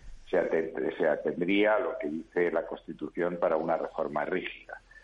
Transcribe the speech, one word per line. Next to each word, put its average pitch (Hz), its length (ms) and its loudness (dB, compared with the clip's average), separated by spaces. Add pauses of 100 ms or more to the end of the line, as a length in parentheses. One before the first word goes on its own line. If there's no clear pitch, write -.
(300)
se 92 80 0
aten-, 80 600 0
se 85 100 2
atendría 87 680 2
a 104 40 4
lo 82 200 -2
que 76 100 -4
dice 82 420 0
la 80 140 0
Constitución 87 720 -4
para 87 180 4
una 80 200 2
reforma 73 480 -2
rígida. - 560 -6 (220)